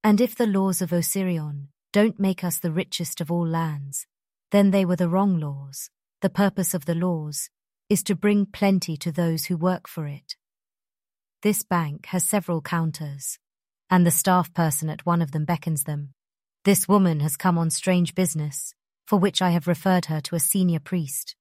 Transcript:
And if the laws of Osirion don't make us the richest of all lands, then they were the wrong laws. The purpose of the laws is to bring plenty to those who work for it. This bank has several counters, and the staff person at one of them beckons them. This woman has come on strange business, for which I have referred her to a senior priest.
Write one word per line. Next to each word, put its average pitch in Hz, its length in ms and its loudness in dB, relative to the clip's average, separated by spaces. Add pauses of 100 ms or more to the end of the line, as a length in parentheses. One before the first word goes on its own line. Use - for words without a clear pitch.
And 214 160 6
if 247 140 2
the 240 120 0
laws 190 340 2
of 175 100 -2
Osirion 165 760 -2 (240)
don't 208 280 2
make 190 240 0
us 170 140 -2
the 170 120 -4
richest - 500 -4
of 156 100 -6
all 170 160 0
lands, 156 600 -4 (460)
then 202 180 6
they 196 140 4
were 180 120 0
the 175 120 0
wrong 185 320 2
laws. 139 500 -10 (320)
The 196 80 2
purpose 190 420 0
of 170 120 -4
the 170 100 -2
laws 160 560 -4 (380)
is 202 160 2
to 202 100 0
bring 202 320 2
plenty 190 520 0
to 170 120 -4
those 165 360 0
who 175 100 -2
work 180 320 -2
for 156 180 -8
it. - 300 -14 (1040)
This 208 200 0
bank 156 440 -4
has - 180 -2
several 175 380 -2
counters, 151 760 -4 (520)
and 180 160 6
the 170 40 4
staff 180 440 2
person 156 340 0
at 151 160 -8
one 170 160 2
of 143 120 -2
them 151 120 -2
beckons 160 400 -2
them. 147 300 -8 (500)
This - 240 2
woman 185 320 4
has 151 160 -2
come 175 220 2
on 165 120 0
strange 180 440 0
business, 156 600 -4 (320)
for 208 120 2
which 185 240 2
I 180 80 4
have 170 160 2
referred 180 400 2
her 156 160 -4
to - 140 -6
a 160 40 0
senior 175 400 2
priest. - 600 -6